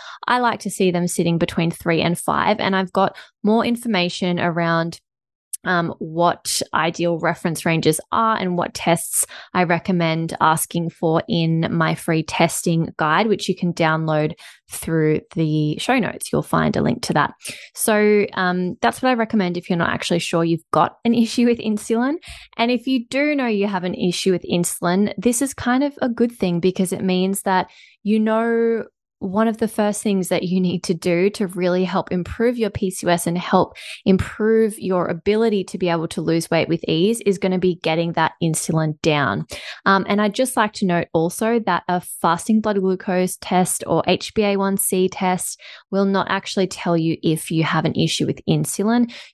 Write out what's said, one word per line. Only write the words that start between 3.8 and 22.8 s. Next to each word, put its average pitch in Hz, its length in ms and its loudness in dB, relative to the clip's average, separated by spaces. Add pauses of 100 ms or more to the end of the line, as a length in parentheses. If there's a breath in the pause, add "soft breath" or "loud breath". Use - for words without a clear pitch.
around, 165 580 0 (680)
um, 170 320 0
what 170 600 -2 (140)
ideal 170 440 0
reference 165 460 -2
ranges 160 340 2 (140)
are 226 240 2
and 180 220 -2
what - 160 -4
tests - 500 0 (300 loud breath)
I 180 100 4
recommend 165 760 0
asking 165 520 0
for 165 360 0
in 165 480 2
my 160 200 2
free 160 280 0
testing - 760 0
guide, 160 300 2
which - 200 0
you 185 80 0
can 175 160 -2
download 156 640 0 (360 loud breath)
through 156 520 0 (120)
the 156 440 0
show 262 200 0
notes. - 320 -4
You'll 151 120 0
find - 340 0
a - 60 2
link - 220 -2
to - 100 -4
that. - 180 2 (420 loud breath)
So, 208 600 2
um, 180 480 -2
that's 233 180 0
what 254 80 0
I 254 60 2
recommend 214 420 0
if 180 140 -8
you're 175 80 2
not 170 100 2
actually - 300 -2
sure 170 260 0
you've 165 260 -2
got - 360 2
an 233 80 4
issue 233 320 2
with 233 140 2
insulin. 233 560 -2 (420 loud breath)
And 233 120 2
if 240 160 -2